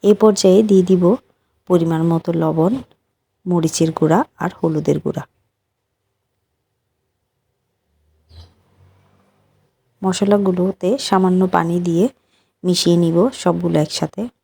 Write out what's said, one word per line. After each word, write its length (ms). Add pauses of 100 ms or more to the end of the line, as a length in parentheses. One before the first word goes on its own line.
(100)
এ 100
পর্যায়ে 420
দিয়ে 280
দিব 140 (640)
পরিমাণ 320 (100)
মতো 200 (120)
লবণ, 300 (760)
মরিচের 520
গুঁড়া 200 (200)
আর 180
হলুদের 480
গুঁড়া। 200 (4000)
মশলাগুলোতে 880 (100)
সামান্য 420 (140)
পানি 220 (100)
দিয়ে 180 (600)
মিশিয়ে 320
নিব 200 (260)
সবগুলো 360
একসাথে। 440 (220)